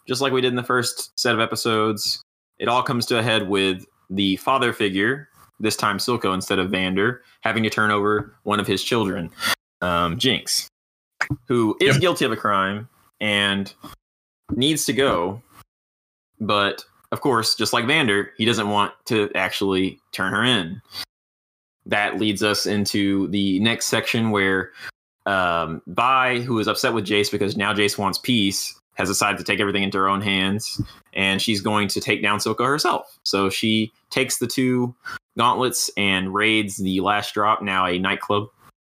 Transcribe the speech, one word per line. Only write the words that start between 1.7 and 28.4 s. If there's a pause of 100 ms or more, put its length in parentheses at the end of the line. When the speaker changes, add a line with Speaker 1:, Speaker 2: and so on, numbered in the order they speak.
Speaker 1:
it
all
comes
to
a
head
with (240)
the
father
figure, (320)
this
time
Silco
instead
of
Vander, (200)
having
to
turn
over (100)
one
of
his
children, (520)
um,
Jinx, (800)
who
is
Speaker 2:
Yep.
Speaker 1:
guilty
of
a
crime (320)
and (840)
needs
to
go. (1000)
But, (280)
of
course,
just
like
Vander,
he
doesn't
want (120)
to
actually (140)
turn
her
in. (1040)
That
leads
us
into
the
next
section
where, (560)
um,
Vi,
who
is
upset
with
Jace
because
now
Jace
wants
peace, (200)